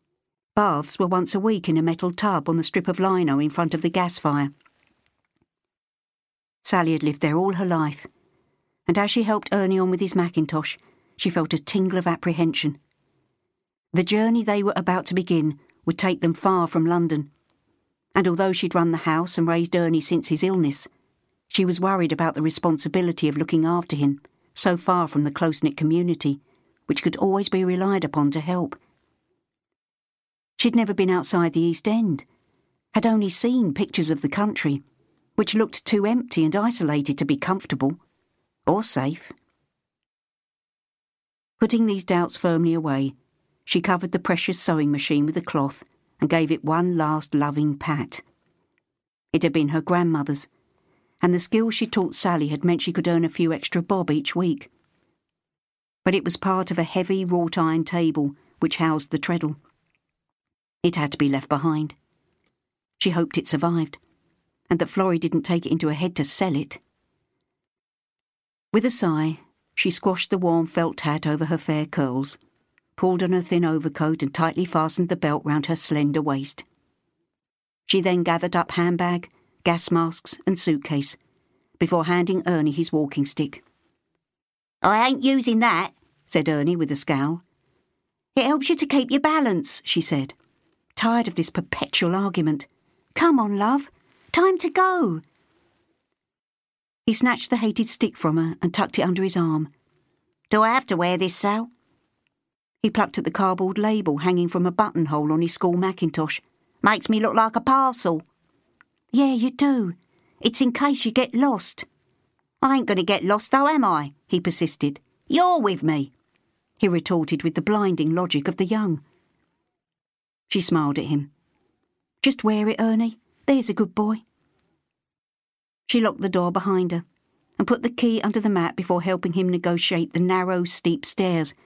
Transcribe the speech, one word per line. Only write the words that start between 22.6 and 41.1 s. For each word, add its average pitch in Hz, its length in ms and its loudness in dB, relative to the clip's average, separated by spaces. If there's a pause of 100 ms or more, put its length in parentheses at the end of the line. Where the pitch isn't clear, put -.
of 143 80 -2
looking 160 280 2
after 170 300 -2
him, 143 260 0 (340)
so 180 220 2
far 175 300 0
from 147 160 -2
the 147 80 0
close-knit 151 460 -2
community, 160 640 0 (460)
which - 180 -2
could 180 120 0
always 196 320 0
be 185 160 0
relied 185 380 0
upon 147 300 0
to 156 80 -2
help. 170 340 -4 (1900)
She'd 240 140 2
never 220 180 2
been 185 160 2
outside 170 440 2
the 165 80 0
East 170 260 0
End, 208 380 0 (680)
had 220 140 2
only 214 220 2
seen 233 440 2
pictures 165 380 -2
of 147 120 -2
the 143 60 0
country, 147 540 -2 (540)
which - 180 0
looked 220 300 0
too 202 200 2
empty 226 400 0
and 156 120 2
isolated 151 600 0
to - 80 -2
be 143 120 2
comfortable 151 640 -2 (680)
or 196 160 2
safe. 143 480 -4 (2250)